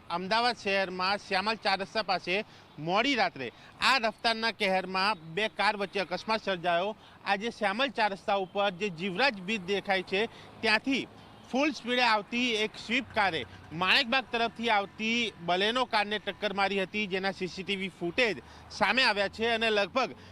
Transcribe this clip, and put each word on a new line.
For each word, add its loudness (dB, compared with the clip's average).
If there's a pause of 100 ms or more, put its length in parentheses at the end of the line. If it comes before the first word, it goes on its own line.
અમદાવાદ 0
શહેરમાં 0
શ્યામલ -2
ચાર 0
રસ્તા -4
પાસે -2 (340)
મોડી 2
રાત્રે 0 (300)
આ 6
રફતારના 0
કહેરમાં 0 (160)
બે -2
કાર 2
વચ્ચે -4
અકસ્માત -2
સર્જાયો. 0 (300)
આ 4
જે -2
શ્યામલ 0
ચાર 2
રસ્તા -2
ઉપર 0
જે -4
જીવરાજ 0
બ્રિજ -4
દેખાય -2
છે, 0 (400)
ત્યાંથી 2 (440)
ફૂલ 2
સ્પીડે 0
આવતી 2
એક 0 (140)
સ્વિફ્ટ -2
કારે 0 (260)
માણેકબાગ 2
તરફથી -2
આવતી 0
બલેનો 0
કારને -2
ટક્કર -6
મારી 0
હતી, -4
જેના -2
સી -6
સી -10
ટી -4
વી -4
ફૂટેજ 0 (320)
સામે 2
આવ્યા 4
છે. -2
અને 0
લગભગ 0 (160)